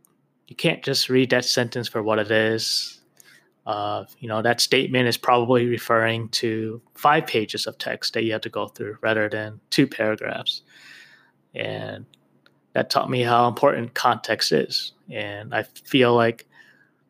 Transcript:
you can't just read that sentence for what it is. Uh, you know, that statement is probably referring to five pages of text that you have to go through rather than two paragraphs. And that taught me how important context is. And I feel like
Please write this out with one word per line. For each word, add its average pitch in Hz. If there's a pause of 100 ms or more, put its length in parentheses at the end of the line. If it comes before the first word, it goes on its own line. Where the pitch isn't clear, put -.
(480)
you -
can't -
just 139
read 127
that 127
sentence 120
for 110
what 107
it 107
is. 110 (680)
Uh, 104 (140)
you 117
know, 110
that 120
statement 127
is 113
probably 123
referring 113
to 110 (120)
five 156
pages -
of 113
text -
that 113
you 113
have 110
to 113
go 104
through 107
rather 107
than 107 (120)
two 139
paragraphs. - (920)
And 107 (680)
that -
taught -
me 127
how 120
important 120
context -
is. - (180)
And 104
I 110
feel 123
like 117 (640)